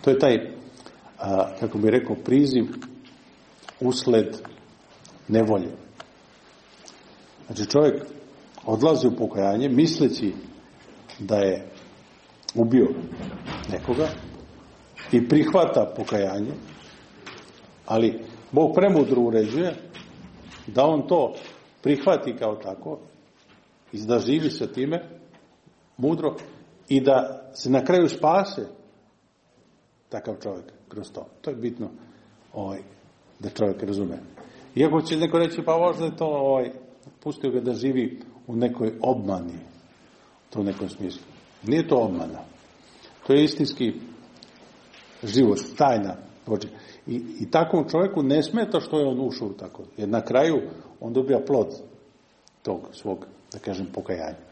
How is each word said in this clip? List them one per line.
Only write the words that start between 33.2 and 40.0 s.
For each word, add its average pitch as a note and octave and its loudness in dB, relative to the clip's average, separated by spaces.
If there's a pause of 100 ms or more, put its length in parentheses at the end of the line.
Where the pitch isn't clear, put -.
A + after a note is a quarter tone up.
da G2+ -10
čovjek G#2 -2
razume. G2 -6 (580)
Iako D3+ 4
će D#3+ -4
neko E3 0
reći, E3 0
"Pa D#3+ 2
možda E3 0
je D#3+ -6
to, E3 -2
ovaj, C#3 0 (520)
pustio B2+ -4
ga B2 0
da A#2+ -2
živi B2 -2 (280)
u A#2 -8
nekoj A#2 0
obmani", F#2+ -2 (880)